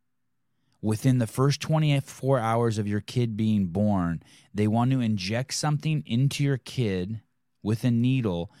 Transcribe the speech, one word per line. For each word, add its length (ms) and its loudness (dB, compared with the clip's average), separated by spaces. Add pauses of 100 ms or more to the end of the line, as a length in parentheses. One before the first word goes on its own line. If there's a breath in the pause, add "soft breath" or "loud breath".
(800)
within 380 2
the 80 2
first 340 0
twenty-four 760 0
hours 400 0
of 100 -2
your 120 -2
kid 360 -2
being 300 2
born, 560 0 (320 loud breath)
they 120 0
want 240 2
to 100 0
inject 520 -2
something 540 -2
into 360 0
your 140 2
kid 640 -4 (420)
with 220 -2
a 60 2
needle 600 0 (100)